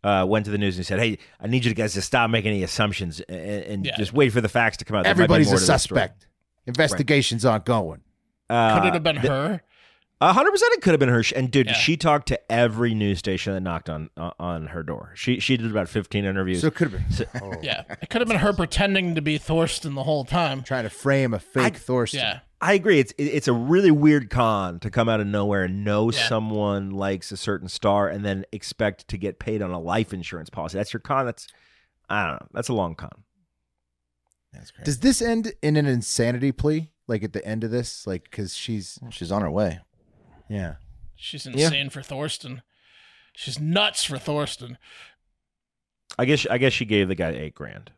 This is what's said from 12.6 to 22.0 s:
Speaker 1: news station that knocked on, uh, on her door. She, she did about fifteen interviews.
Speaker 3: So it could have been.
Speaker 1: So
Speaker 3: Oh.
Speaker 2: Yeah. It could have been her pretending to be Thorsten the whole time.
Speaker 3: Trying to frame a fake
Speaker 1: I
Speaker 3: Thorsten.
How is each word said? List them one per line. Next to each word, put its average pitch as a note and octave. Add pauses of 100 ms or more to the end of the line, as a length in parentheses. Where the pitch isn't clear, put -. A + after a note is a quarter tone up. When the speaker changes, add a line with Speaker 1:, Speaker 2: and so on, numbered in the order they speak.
Speaker 1:
news G2+
station F#2+
that F#2+
knocked F2
on, D#2
uh, E2+
on E2
her E2
door. -
She, -
she C3+
did A2+
about G2+
fifteen G2+
interviews. F#2+
Speaker 3:
So D#3+
it -
could D#3+
have -
been. -
Speaker 1:
So - (160)
Speaker 3:
Oh. G2
Speaker 2:
Yeah. C3+ (180)
It -
could A#3
have A#3
been G#3+
her G3+
pretending F#3+
to D#3+
be D3+
Thorsten E3
the C3+
whole D3
time. C#3
Speaker 3:
Trying B2+
to G#2
frame C3+
a G#2
fake - (100)
Speaker 1:
I -
Speaker 3:
Thorsten. B2+